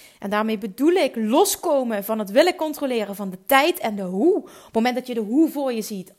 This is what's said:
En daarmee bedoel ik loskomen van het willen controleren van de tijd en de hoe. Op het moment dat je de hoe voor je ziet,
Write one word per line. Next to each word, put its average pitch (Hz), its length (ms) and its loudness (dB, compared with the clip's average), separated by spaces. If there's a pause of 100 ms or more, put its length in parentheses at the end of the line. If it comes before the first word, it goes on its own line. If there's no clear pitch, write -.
(180)
En 196 120 -8
daarmee 214 280 0
bedoel 233 340 0
ik 349 240 0
loskomen 247 880 0
van 220 140 -4
het 202 120 -6
willen 339 260 4
controleren 254 600 -4
van 196 140 -6
de 185 160 -16
tijd 294 320 4
en 214 180 -4
de 196 60 -6
hoe. 202 340 2
Op - 280 -10
het - 100 -20
moment 226 200 2
dat 254 120 -6
je 247 80 -8
de 233 60 -2
hoe 247 300 2
voor 269 220 -4
je 220 100 -4
ziet, 196 360 -10